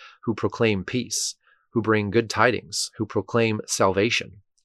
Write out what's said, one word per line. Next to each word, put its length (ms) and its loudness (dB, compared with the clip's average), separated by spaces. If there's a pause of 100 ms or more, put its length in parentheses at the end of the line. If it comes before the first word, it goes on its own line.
(240)
who 100 -2
proclaim 500 0
peace, 520 -6 (340)
who 100 0
bring 300 2
good 180 2
tidings, 680 0
who 100 -4
proclaim 600 0
salvation, 760 0 (220)